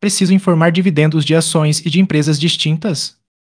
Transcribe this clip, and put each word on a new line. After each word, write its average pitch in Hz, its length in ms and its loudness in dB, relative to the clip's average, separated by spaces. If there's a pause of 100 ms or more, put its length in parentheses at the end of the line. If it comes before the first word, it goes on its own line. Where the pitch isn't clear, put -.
Preciso 196 320 0
informar 175 360 2
dividendos 160 540 0
de 156 100 0
ações 156 460 0
e 175 100 -6
de 160 120 0
empresas 151 360 0
distintas? 156 760 -4 (260)